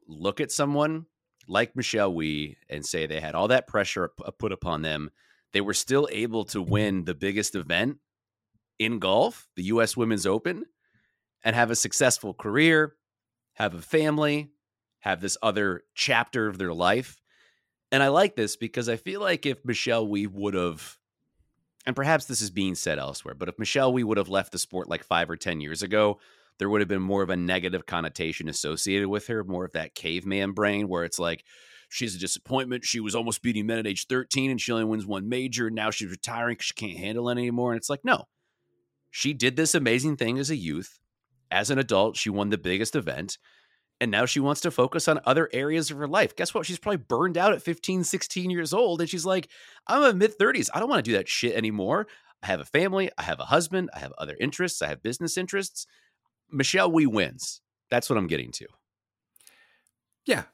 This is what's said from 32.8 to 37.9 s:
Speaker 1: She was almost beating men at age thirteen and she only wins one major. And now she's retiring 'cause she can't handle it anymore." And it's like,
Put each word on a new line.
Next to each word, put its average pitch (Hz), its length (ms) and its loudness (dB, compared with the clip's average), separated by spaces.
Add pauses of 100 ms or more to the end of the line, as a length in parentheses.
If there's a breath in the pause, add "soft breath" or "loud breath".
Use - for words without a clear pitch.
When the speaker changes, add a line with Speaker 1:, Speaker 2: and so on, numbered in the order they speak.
Speaker 1:
She 117 140 -2
was 107 160 -4
almost 117 260 -2
beating 107 240 0
men 113 140 0
at 107 80 -2
age 98 180 -4
thirteen 131 460 -2
and 120 100 -2
she 123 100 -4
only 113 120 2
wins 110 240 0
one 101 200 -4
major. 123 400 -2
And 110 80 -4
now 110 140 0
she's 104 220 -4
retiring 117 460 -4
'cause - 80 -6
she - 100 -6
can't 90 240 -8
handle 113 300 -4
it - 20 2
anymore." 120 400 0
And 117 80 -2
it's - 100 -6
like, 143 160 -6